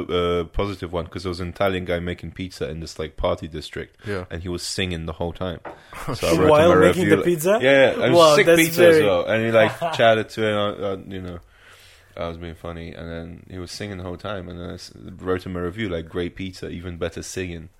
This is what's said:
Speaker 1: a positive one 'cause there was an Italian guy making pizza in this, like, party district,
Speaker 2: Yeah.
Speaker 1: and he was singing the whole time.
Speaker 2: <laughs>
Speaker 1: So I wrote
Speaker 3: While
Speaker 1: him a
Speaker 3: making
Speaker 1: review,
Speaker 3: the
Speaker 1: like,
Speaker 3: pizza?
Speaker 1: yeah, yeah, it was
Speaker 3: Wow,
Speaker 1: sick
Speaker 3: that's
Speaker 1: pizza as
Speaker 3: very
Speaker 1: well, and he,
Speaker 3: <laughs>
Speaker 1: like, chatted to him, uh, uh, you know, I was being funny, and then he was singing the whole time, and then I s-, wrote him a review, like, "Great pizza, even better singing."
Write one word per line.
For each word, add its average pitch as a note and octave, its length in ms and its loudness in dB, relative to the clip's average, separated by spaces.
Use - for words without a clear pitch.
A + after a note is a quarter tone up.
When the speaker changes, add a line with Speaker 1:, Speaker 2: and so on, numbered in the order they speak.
Speaker 1:
a E2+ 40 -4
positive F#2 480 -6
one E2+ 160 -4
'cause F2+ 160 -12
there F#2 60 -4
was F2 100 -6
an F2+ 80 -8
Italian F#2 360 -2
guy F2 140 -2
making E2+ 320 -8
pizza F2+ 400 -10
in D#2 80 -10
this, D#2+ 220 -12
like, D#2 160 -10
party F2 320 -2
district, D2+ 480 -12
Speaker 2:
Yeah. F#2+ 240 -6
Speaker 1:
and F2 120 -10
he F#2 60 -10
was F2 140 -6
singing F2+ 440 -6
the E2 80 -8
whole E2+ 180 -6
time. F#2 260 -8
Speaker 2:
<laughs> - 300 -10
Speaker 1:
So E3 140 -4
I E3+ 100 2
wrote F3+ 120 4
Speaker 3:
While D#3 200 6
Speaker 1:
him F3+ 80 6
a - 20 6
Speaker 3:
making F3+ 220 6
Speaker 1:
review, G3+ 80 2
Speaker 3:
the - 60 6
Speaker 1:
like, - 80 0
Speaker 3:
pizza? F3 360 2
Speaker 1:
yeah, C3 120 4
yeah, C3+ 180 6
it B2 40 2
was B2+ 60 4
Speaker 3:
Wow, D#3 200 8
Speaker 1:
sick - 100 4
Speaker 3:
that's E3 160 8
Speaker 1:
pizza E3 240 4
as E3 120 10
Speaker 3:
very D3+ 100 4
Speaker 1:
well, F2+ 160 2
and A2 200 0
he, A2+ 80 0
Speaker 3:
<laughs> A2+ 80 6
Speaker 1:
like, A2 120 4
chatted A2+ 340 4
to - 180 -10
him, G#2 100 0
uh, G#2 300 -2
uh, G2 100 -4
you F#2+ 120 -10
know, F2+ 180 -10
I F2 120 -6
was E2+ 80 -10
being E2+ 180 -12
funny, E2+ 400 -12
and E2 160 -12
then E2+ 400 -14
he F#2 80 -12
was F2 140 -12
singing G#2 240 -10
the F2+ 80 -12
whole F2+ 120 -10
time, F#2+ 320 -10
and F2 120 -12
then F2 100 -10
I F2 40 -12
s-, - 180 -18
wrote F#2 260 -2
him F#2 120 -8
a F2 80 -4
review, G2 240 -6
like, E2 200 -6
"Great F2 280 -6
pizza, F#2 320 -10
even E2+ 300 -12
better E2+ 260 -8
singing." E2+ 560 -10